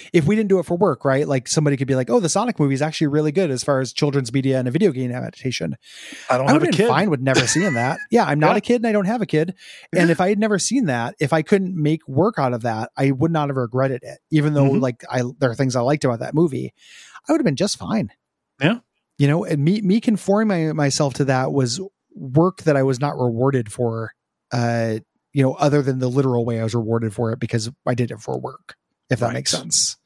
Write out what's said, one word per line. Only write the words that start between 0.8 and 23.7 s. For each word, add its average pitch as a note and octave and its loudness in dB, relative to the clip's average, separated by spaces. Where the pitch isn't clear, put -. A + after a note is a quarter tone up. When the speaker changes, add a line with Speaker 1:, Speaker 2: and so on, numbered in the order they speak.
Speaker 1:
right? C#3+ 2
Like, C3+ -2
somebody D3 2
could C3+ -2
be C3+ 0
like, C3 -2
"Oh, A#3+ 2
the E3+ 0
Sonic G#3+ -2
movie C#3 2
is C3 -2
actually D#3 -2
really D3+ 0
good F3 0
as B2 -4
far C3+ 0
as B2 -6
children's C#3 -2
media C3 0
and B2+ 0
a - -4
video E3+ 2
game B2+ -6
adaptation." B2+ -8
Speaker 2:
I B2+ 4
don't C3+ 0
Speaker 1:
I B3+ 6
Speaker 2:
have D#4+ 4
Speaker 1:
would F4 2
Speaker 2:
a - 2
Speaker 1:
have E3+ 0
been G#3 4
Speaker 2:
kid. - 0
Speaker 1:
fine F3+ 2
with C#3+ 0
never B2+ 2
seeing E3 0
that. B2 -2
Yeah, A3+ 4
I'm D3 0
not D3+ 4
Speaker 2:
Yeah. F#3+ 2
Speaker 1:
a G#3 -2
kid A#3+ 0
and A3+ -2
I A3 0
don't G#3 2
have A3+ -2
a F#3+ -2
kid. E3 -2
And F3 4
if E3 2
I F#3 2
had G3+ 0
never G#3 2
seen G#3+ 0
that, B2 -2
if D3 0
I D#3+ 2
couldn't F#3+ 0
make D3+ -2
work E3 2
out B2+ 2
of A#2 -4
that, A2+ -4
I C3+ 2
would D#3 0
not D3 0
have C3+ -4
regretted B2+ -2
it. - -18
Even D3+ 2
though, C#3+ 6
Speaker 2:
Mm-hmm. C3+ 4
Speaker 1:
like, B2 -4
I, B2+ -2
there B2+ 2
are A#2 -6
things C3 0
I B2 0
liked C#3+ 0
about A#2+ 0
that B2+ -8
movie, C3 -2
I C#4+ 2
would D#4+ 2
have B3+ 0
been C#3 0
just - -2
fine. B2+ -4
Speaker 2:
Yeah. G#3 2
Speaker 1:
You C#3+ 4
know, D#3+ 2
and D3+ -2
me, F#3 0
me G3+ 2
conforming G3 0
my, D3+ -2
myself C#3 0
to C#3+ 0
that C3 0
was C3+ -2
work D#3 0
that D3+ 2
I C3+ 2
was C3+ 0
not D3 -4
rewarded B2 0